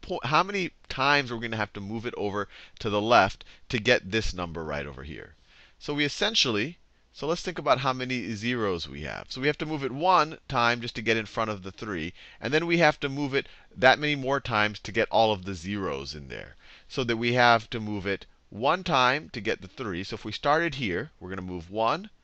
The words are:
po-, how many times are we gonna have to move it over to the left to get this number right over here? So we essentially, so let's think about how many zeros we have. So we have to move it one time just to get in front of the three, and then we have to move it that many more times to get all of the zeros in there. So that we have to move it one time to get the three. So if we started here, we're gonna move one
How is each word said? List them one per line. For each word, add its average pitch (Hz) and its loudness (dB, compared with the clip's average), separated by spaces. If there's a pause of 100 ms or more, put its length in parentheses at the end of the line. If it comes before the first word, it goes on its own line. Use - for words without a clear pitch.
po-, 180 -6
how 151 2
many 190 -2 (180)
times 139 2
are 120 -6
we 117 -6
gonna 113 -4
have 107 -2
to 107 -10
move 107 -6
it 120 -6
over 101 -2 (340)
to 110 -2
the 104 2
left 107 6 (280)
to 127 0
get 110 4
this 107 0
number 85 -6
right 73 -4
over 67 -10
here? 71 -14 (440)
So - -6
we 147 0
essentially, 147 0 (360)
so - -8
let's 170 -2
think 175 -6
about 143 2
how 131 0
many 127 -4
zeros 104 -2
we 69 -10
have. 57 -10
So 131 -10
we 131 -2
have 147 0
to 160 -6
move 151 -6
it 123 -4
one 156 2 (120)
time 120 2
just 120 -8
to 123 -6
get 113 2
in 113 -2
front 110 -2
of 101 -6
the 95 -10
three, 90 -6 (280)
and 120 -4
then 160 2
we 170 2
have 156 4
to 143 -2
move 139 -4
it 135 0 (280)
that 120 6
many 147 0
more 135 0
times 107 0
to - -10
get 110 2
all 110 6
of 95 -4
the 98 -6
zeros 80 -4
in 73 -14
there. 52 -12 (320)
So 135 -2
that 117 0
we 120 0
have 120 6
to 117 -6
move 104 -4
it 98 -4 (240)
one 151 0
time 147 2
to 117 -8
get 101 -2
the 92 -12
three. 98 -6
So - -8
if 104 -12
we 107 -8
started 156 0
here, 117 -2
we're 92 -12
gonna 95 -6
move 90 -8
one 123 -2 (140)